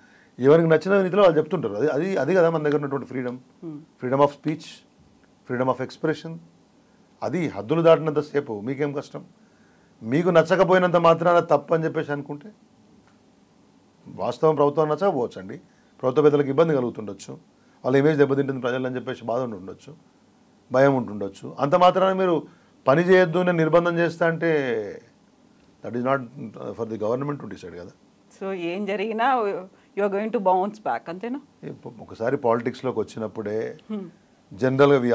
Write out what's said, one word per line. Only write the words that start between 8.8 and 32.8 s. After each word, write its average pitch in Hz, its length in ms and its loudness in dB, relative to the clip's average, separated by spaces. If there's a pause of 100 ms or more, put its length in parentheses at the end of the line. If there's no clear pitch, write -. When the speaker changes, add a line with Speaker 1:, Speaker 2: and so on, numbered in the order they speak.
Speaker 1:
కష్టం? - 320 -12 (800)
మీకు 143 260 0
నచ్చకపోయినంత 175 680 4
మాత్రాన 170 420 4 (140)
తప్పు 147 220 0
అని 160 100 0
చెప్పేసి 147 280 -4
అనుకుంటే 147 360 -10 (1600)
వాస్తవం 123 480 0
ప్రభుత్వం 147 340 0
నచ్చకపోవచ్చండి, 143 720 -4 (400)
ప్రభుత్వ 131 220 0
పెద్దలకు 143 260 4
ఇబ్బంది 151 260 2
కలుగుతుండొచ్చు, 117 580 -6 (520)
వాళ్ళ 127 120 2
ఇమేజ్ 143 220 4
దెబ్బతింటుంది 135 420 2
ప్రజలు 127 260 -4
అని 127 100 -6
చెప్పేసి 117 280 -10
బాధ 117 160 -4
ఉండి 117 160 -8
ఉండొచ్చు, 98 400 -18 (760)
భయం 135 280 6
ఉంటుండొచ్చు. 104 580 -10
అంత 143 160 0
మాత్రాన 180 380 4 (100)
మీరు 180 140 2 (500)
పని 147 160 4
చేయొద్దు 180 360 4
అని 180 140 2
నిర్బంధం 170 460 2
చేస్తా 165 340 0
అంటే 165 180 -2 (1300)
that 107 140 -10
is 123 120 -4
not, 139 100 0
uh, 120 580 -14
for 117 140 -4
the 110 120 -8
government 135 380 -4
to 107 120 -14
decide 90 280 -16
కదా. 98 100 -18 (480)
Speaker 2:
So 196 120 -8
ఏం 180 340 -8
జరిగినా 214 400 -4 (720)
you 196 100 -2
are 196 100 -2
going 214 200 -4
to 226 120 -2
bounce 185 300 0 (100)
back, 117 200 -4
అంతేనా? 226 320 -10 (240)
Speaker 1:
ఇప్పు-, 127 360 -14
ఒకసారి 117 360 -4
పాలిటిక్స్‌లోకి 120 640 -2